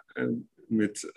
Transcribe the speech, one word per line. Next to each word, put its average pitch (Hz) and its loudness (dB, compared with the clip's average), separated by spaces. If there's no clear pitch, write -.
äh, 127 0
mit, 107 2